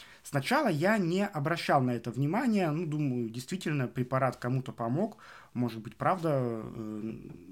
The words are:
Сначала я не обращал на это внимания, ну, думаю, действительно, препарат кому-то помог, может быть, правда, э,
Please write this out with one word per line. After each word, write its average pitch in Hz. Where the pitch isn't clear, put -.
Сначала 240
я 180
не 185
обращал 156
на 123
это 117
внимания, 180
ну, 160
думаю, 139
действительно, 147
препарат 127
кому-то 123
помог, 151
может 113
быть, 113
правда, 160
э, 110